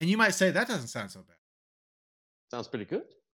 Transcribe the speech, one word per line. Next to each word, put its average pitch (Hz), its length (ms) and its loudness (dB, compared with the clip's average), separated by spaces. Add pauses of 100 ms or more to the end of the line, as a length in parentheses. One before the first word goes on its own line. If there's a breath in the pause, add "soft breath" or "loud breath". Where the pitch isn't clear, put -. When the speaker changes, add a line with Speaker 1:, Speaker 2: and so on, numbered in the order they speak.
Speaker 1:
And 170 100 2
you 208 60 4
might 220 180 4
say, 185 160 4
"That 196 160 2
doesn't 151 220 -4
sound 104 240 -8
so 92 80 -18
bad." - 160 -20 (1120)
Speaker 2:
Sounds 120 160 -8
pretty 107 180 -8
good. 240 200 -4 (320)